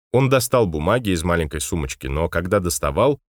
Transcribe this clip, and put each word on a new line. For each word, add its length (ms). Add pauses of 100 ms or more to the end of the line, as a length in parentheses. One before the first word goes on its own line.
(120)
Он 160
достал 380
бумаги 440
из 120
маленькой 380
сумочки, 460
но 220
когда 320
доставал, 600 (180)